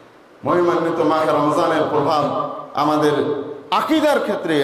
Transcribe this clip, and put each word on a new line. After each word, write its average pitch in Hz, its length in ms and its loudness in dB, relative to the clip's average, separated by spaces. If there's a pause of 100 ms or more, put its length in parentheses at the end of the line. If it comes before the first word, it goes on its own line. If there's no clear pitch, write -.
(440)
মহিমান্বিত 165 560 0 (100)
মাহে 156 220 2
রমজানের 156 580 2
প্রভাব 147 340 2 (520)
আমাদের 151 400 2 (560)
আকীদার 285 540 2
ক্ষেত্রে, 170 380 -2